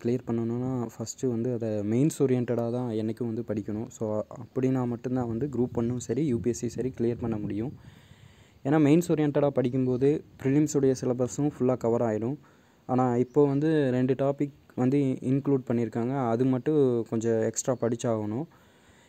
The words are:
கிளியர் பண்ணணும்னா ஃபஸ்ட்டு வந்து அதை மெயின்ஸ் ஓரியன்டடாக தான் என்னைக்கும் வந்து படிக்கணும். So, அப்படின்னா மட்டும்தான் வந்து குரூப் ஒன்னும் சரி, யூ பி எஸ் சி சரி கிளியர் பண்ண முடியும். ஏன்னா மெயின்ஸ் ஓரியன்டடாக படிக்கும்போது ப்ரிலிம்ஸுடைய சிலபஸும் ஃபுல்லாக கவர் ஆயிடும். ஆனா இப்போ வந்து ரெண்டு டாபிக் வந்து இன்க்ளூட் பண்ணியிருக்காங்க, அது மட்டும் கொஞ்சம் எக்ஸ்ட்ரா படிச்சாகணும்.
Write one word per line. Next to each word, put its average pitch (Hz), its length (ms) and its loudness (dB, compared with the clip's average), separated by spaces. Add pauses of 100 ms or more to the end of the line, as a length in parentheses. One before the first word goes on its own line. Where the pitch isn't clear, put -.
கிளியர் 120 240 0
பண்ணணும்னா 120 600 -4 (100)
ஃபஸ்ட்டு - 280 -8
வந்து 120 260 -2
அதை 113 160 -4
மெயின்ஸ் 110 500 0
ஓரியன்டடாக 123 540 2
தான் 123 180 -4
என்னைக்கும் 110 360 -4
வந்து 113 160 -4
படிக்கணும். 107 460 -6
So, 107 320 -4 (240)
அப்படின்னா 131 420 0
மட்டும்தான் 120 420 -4
வந்து 117 180 -4
குரூப் 123 280 -2
ஒன்னும் 120 260 -2
சரி, 127 260 -2
யூ 117 140 0
பி 120 100 0
எஸ் 113 80 -4
சி 120 100 -6
சரி 117 300 -6
கிளியர் 117 220 0
பண்ண 113 160 -4
முடியும். 104 360 -4 (920)
ஏன்னா 139 120 2 (120)
மெயின்ஸ் 165 200 4
ஓரியன்டடாக 147 420 2
படிக்கும்போது 131 760 2 (180)
ப்ரிலிம்ஸுடைய 139 580 4
சிலபஸும் 127 580 0
ஃபுல்லாக 127 180 2
கவர் 117 260 2
ஆயிடும். 113 340 -2 (500)
ஆனா 127 300 2
இப்போ 127 300 4
வந்து 143 440 2
ரெண்டு 127 240 2
டாபிக் 139 380 -2 (220)
வந்து 131 240 2 (220)
இன்க்ளூட் 139 480 0
பண்ணியிருக்காங்க, 120 600 -2
அது 113 160 2
மட்டும் 131 640 2
கொஞ்சம் 113 320 0
எக்ஸ்ட்ரா 113 400 -2
படிச்சாகணும். 117 640 -2 (640)